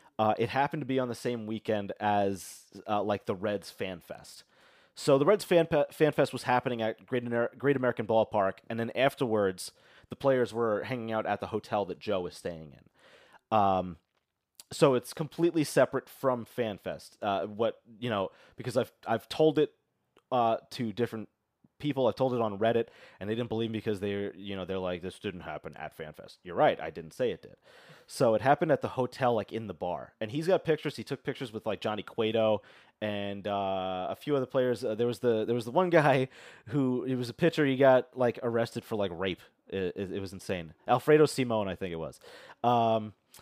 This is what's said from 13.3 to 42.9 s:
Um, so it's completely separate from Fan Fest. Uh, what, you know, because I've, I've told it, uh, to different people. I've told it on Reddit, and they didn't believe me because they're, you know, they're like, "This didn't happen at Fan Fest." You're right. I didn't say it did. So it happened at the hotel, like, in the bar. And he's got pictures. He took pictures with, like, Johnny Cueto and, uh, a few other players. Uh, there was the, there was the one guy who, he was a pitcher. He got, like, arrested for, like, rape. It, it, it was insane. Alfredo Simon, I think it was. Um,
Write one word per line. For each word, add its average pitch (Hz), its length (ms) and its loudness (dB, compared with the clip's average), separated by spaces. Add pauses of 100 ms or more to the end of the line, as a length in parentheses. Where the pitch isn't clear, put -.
Um, 92 380 2 (760)
so 139 240 4
it's - 180 -2
completely 165 520 -2
separate 135 440 0
from 123 360 -2
Fan 107 340 -6
Fest. - 420 -12
Uh, 98 260 -2
what, 107 340 -4 (180)
you 123 120 -6
know, 98 200 -2 (260)
because 120 200 -6
I've, 120 160 0 (140)
I've 113 220 -2
told 156 300 4
it, 151 140 2 (580)
uh, 117 280 2 (120)
to 113 220 -6
different 113 360 -4 (500)
people. 135 280 0
I've 107 100 4
told 131 180 0
it 120 60 0
on 107 180 -2
Reddit, 113 280 2 (340)
and 98 80 -8
they 110 60 -2
didn't 117 160 -4
believe 113 200 -2
me 110 80 -4
because 107 220 -4
they're, 101 340 -4
you 98 220 -12
know, 92 80 -6
they're 95 140 -4
like, 90 240 -4
"This 92 180 -10
didn't 90 220 -8
happen 76 340 -12
at 76 180 -12
Fan 78 180 -12
Fest." - 300 -20
You're 87 140 -12
right. 131 240 2
I 82 100 -10
didn't 82 220 -14
say 123 180 -4
it 85 120 -8
did. - 120 -20 (520)
So 117 280 2
it 107 60 2
happened 147 320 4
at 131 80 2
the 113 80 -4
hotel, 123 460 -2
like, 101 180 -4
in 113 160 -6
the 92 60 -8
bar. 78 460 -8
And 110 120 -6
he's 156 160 -6
got 185 160 2
pictures. 151 320 -2
He 110 80 -8
took - 180 -8
pictures 127 300 -8
with, 107 140 -8
like, 101 140 -4
Johnny 107 220 -4
Cueto 110 600 2 (380)
and, 101 460 -6
uh, 95 640 -2
a 98 80 -8
few 147 180 -2
other 131 100 0
players. 127 380 0
Uh, 110 100 -2
there 117 120 0
was 120 140 -4
the, 110 260 2
there 117 80 0
was 120 100 -2
the 120 60 -10
one 180 180 2
guy 143 400 4 (380)
who, 127 380 0
he 131 100 -4
was 123 160 -4
a - 40 -10
pitcher. - 300 2
He 135 120 2
got, 131 320 6 (100)
like, 123 240 2
arrested 117 420 -2
for, 113 120 -6
like, 101 180 0
rape. 92 260 -4 (280)
It, 92 280 -4
it, 92 160 -6
it 98 80 -4
was 95 140 -8
insane. 87 400 -8 (140)
Alfredo 151 380 6
Simon, 117 420 0
I 90 80 -4
think 92 160 -6
it 82 60 -4
was. 73 220 -8 (420)
Um, 113 520 2 (280)